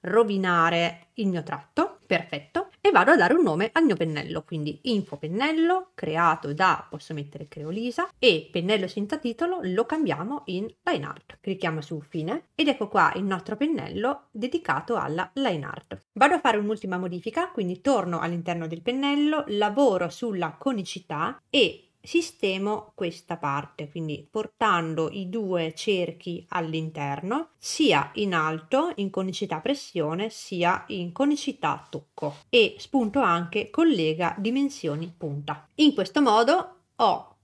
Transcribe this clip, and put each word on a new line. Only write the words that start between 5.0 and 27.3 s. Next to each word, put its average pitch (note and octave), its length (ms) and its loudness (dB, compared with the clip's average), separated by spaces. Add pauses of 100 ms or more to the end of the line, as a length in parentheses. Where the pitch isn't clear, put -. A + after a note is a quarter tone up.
pennello D#4+ 760 0
creato D#3 600 0
da, F#3 340 2
posso - 240 -12
mettere D3 340 -10
Creolisa, G3+ 640 -6 (100)
e F3+ 320 6
pennello F#3 380 0
senza G#3 300 -4
titolo E4+ 440 -4
lo F#3 220 0
cambiamo A#3 600 -2
in F#3+ 200 -6 (160)
line F#3+ 240 -2
art. - 340 -14
Clicchiamo F3+ 420 -4
su D#3 180 -8
fine F3 540 -6
ed D4 140 2
ecco A#3 200 0
qua F3 280 4
il F#3 80 -4
nostro G3 320 -4
pennello C4+ 720 -4
dedicato A3+ 680 -2
alla D#3 380 -4
line G3 300 -2
art. - 500 -14
Vado D4 200 6
a D4+ 60 0
fare A3+ 160 2
un'ultima G#3 420 -4
modifica, F#3 520 -4
quindi F3+ 300 -6
torno F#3 380 0
all'interno E3+ 480 -4
del E3 140 -8
pennello, C#4+ 680 0
lavoro G3+ 600 2
sulla F3+ 500 -4
conicità F#3+ 840 -6 (100)
e A#3+ 400 2 (120)
sistemo G#3 920 -4
questa E3+ 420 -8
parte, D3 540 -6
quindi D#3 380 -8
portando E3+ 840 0
i G3 180 -8
due F#3 460 -2
cerchi F3 760 -4
all'interno, D#3+ 1080 -4